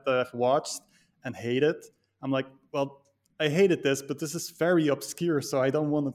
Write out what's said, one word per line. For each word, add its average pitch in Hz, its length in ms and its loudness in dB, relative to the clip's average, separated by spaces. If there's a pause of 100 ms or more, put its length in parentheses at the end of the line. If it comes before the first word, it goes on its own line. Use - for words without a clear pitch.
that 127 220 2
I've - 60 -20
watched 127 460 0 (440)
and 120 100 -8
hated, 131 500 0 (380)
I'm 135 80 -6
like, 135 160 -2 (260)
"Well, 139 320 -6 (360)
I 156 80 2
hated 170 340 4
this, 139 200 2
but 139 180 -8
this 151 160 -8
is - 140 -10
very 165 380 2
obscure, 147 520 -2
so 135 200 -2
I 135 100 2
don't 151 200 0
wanna 143 240 0